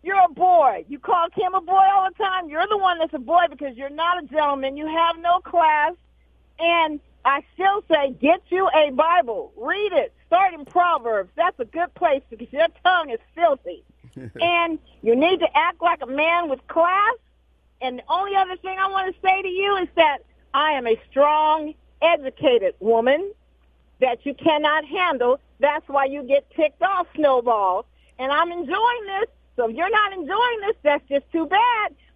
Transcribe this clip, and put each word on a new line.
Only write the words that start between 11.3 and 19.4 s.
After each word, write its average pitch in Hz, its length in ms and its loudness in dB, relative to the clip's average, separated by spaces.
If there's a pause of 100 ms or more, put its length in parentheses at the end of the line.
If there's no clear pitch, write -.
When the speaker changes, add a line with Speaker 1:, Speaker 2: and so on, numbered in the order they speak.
Speaker 1:
That's 330 240 -2
a 247 60 -6
good 339 280 -6
place 285 360 0
because 233 240 -16
your 311 140 2 (160)
tongue 349 260 0
is 226 100 -8 (160)
filthy. 277 480 -2 (320)
Speaker 2:
<laughs> 131 160 -16 (100)
Speaker 1:
And 339 380 -2 (240)
you 226 120 2
need 320 260 2
to 330 120 0
act 339 280 -2
like 294 200 0
a 240 60 -10
man 320 420 -2
with 269 180 -6
class. 381 480 0 (680)
And 254 180 -8
the 233 100 -18
only 392 260 -2
other 370 220 0
thing 381 220 -10
I 392 100 0
want 381 240 -4
to - 80 -18
say 381 220 2